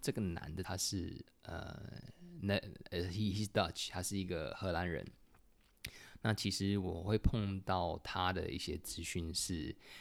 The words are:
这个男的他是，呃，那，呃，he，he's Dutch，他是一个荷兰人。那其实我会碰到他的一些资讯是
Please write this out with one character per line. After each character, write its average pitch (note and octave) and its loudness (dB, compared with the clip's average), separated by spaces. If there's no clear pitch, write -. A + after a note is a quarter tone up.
这 - 0
个 - 0
男 E2+ -2
的 F2+ -2
他 F#2 -4
是， - -2
呃， - -8
那， G2 4
呃， F2 0
he，he's G2+ 2
Dutch， - 2
他 F#2 -4
是 G2+ -2
一 F#2+ 2
个 E2 -2
荷 F#2+ 0
兰 F2 2
人。 B1+ -2
那 A2 4
其 G2 0
实 G2 4
我 F2 0
会 G#2+ 4
碰 G2+ 4
到 F2 2
他 F#2 2
的 E2+ 0
一 D#2 -2
些 - -2
资 - -6
讯 E2 -2
是 - -2